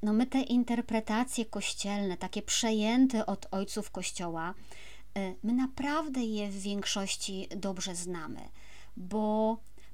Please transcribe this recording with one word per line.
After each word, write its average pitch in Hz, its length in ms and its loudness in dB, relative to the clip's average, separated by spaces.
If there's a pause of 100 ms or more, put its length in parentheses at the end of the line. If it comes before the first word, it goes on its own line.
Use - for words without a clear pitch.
no 214 100 4
my 240 140 6
te 269 140 2
interpretacje 233 1040 2
kościelne, 202 720 -2
takie 190 260 -2
przejęte 226 840 4
od 196 240 -2
ojców 196 400 -2
Kościoła, 175 640 -4 (640)
y, 190 240 -2
my 220 100 2
naprawdę 262 680 2
je 208 280 0
w 196 120 -4
większości 196 960 -2
dobrze 185 380 -2
znamy, 175 460 -4 (560)
bo, 214 640 2 (360)